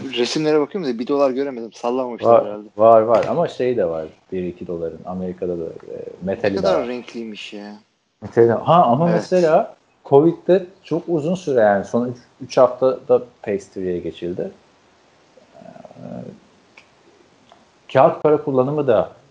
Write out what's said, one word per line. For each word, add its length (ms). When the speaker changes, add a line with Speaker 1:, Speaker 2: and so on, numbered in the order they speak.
Speaker 1:
resimlere 420
bakıyorum 340
da 60
bir 80
dolar 240
göremedim. 420
Sallamamışlar 560
Speaker 2:
Var, 160
Speaker 1:
herhalde. 220
Speaker 2:
var, 240
var. 240
Ama 220
şey 300
de 80
var. 220
Bir 120
iki 240
doların. 380
Amerika'da 540
da, 60
e, 300
metali 320
Speaker 1:
Ne 40
Speaker 2:
de 40
Speaker 1:
kadar 200
Speaker 2:
var. 60
Speaker 1:
renkliymiş 640
ya. 260
Speaker 2:
Metali 260
de-, 60
ha, 320
ama 240
Speaker 1:
Evet. 120
Speaker 2:
mesela 540
covid'de 600
çok 240
uzun 280
süre, 240
yani 260
son 240
üç, 80
üç 160
haftada 680
pastry'e 560
geçildi. 520
Ee, 80
kağıt 300
para 200
kullanımı 440
da 240